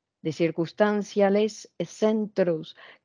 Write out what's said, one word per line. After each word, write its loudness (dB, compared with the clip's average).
de -4
circunstanciales 0
centros -2